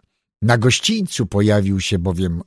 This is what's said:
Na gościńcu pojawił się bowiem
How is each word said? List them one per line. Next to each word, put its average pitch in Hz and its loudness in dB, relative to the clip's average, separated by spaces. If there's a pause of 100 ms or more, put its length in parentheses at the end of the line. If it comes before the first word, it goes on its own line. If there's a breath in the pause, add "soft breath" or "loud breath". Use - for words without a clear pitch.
(420)
Na 117 4
gościńcu 143 0
pojawił 101 2
się 95 -2
bowiem 87 -2